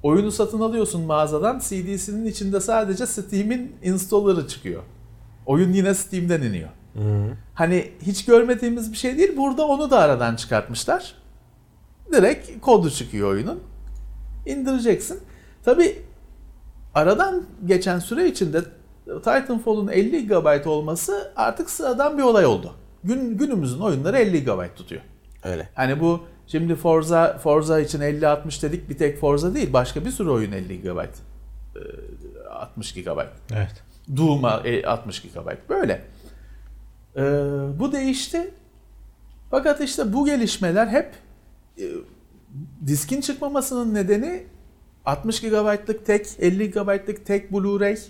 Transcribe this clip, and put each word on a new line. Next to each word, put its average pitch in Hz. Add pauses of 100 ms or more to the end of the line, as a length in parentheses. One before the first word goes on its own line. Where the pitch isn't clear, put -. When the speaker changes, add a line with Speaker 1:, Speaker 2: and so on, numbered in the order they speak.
Speaker 1:
Oyunu 190
satın 214
alıyorsun 220
mağazadan, 156
C 185
D'sinin 202
içinde 196
sadece 220
Steam'in 214
installer'ı 190
çıkıyor. 85 (640)
Oyun 180
yine 190
Steam'den 175
iniyor. 90 (260)
Speaker 2:
Hı. 107 (540)
Speaker 1:
Hani 170 (100)
hiç 196
görmediğimiz 233
bir -
şey 262
değil. 349
Burada 277
onu 277
da 254
aradan 123
çıkartmışlar. - (1000)
Direkt 233
kodu 190
çıkıyor 101
oyunun. 156 (840)
İndireceksin. 262 (440)
Tabii 330 (920)
aradan 330 (200)
geçen 180
süre 294
içinde 165 (440)
Titanfall'un 226
elli 233
gigabayt 156
olması 160
artık 226
sıradan 285
bir 277
olay 220
oldu. 101 (300)
Gün-, 233
günümüzün 175
oyunları 190
elli 190
gigabayt 98
tutuyor. - (420)
Speaker 2:
Öyle. 87
Speaker 1:
Hani 131
bu 170 (260)
şimdi 165
Forza, 165
Forza 156
için 147
elli 147
altmış 147
dedik, 151
bir 139
tek 147
Forza 151
değil, 214
başka 127
bir 247
sürü 208
oyun 110
elli 92
gigabayt. 87 (680)
Ee, - (680)
altmış -
gigabayt. 85 (220)
Speaker 3:
Evet. 104 (320)
Speaker 1:
Doom'a, 139
e, 117
altmış 113
gigabayt. -
Böyle. 277 (1120)
Ee, 135 (580)
bu 254
değişti. 277 (960)
Fakat 262
işte 269
bu 277
gelişmeler 220
hep, 240 (640)
e, 98 (1040)
diskin 147
çıkmamasının 269
nedeni 214 (580)
altmış 214
gigabaytlık 214
tek, 208 (120)
elli 190
gigabaytlık 196
tek 202
Blu-ray 202 (100)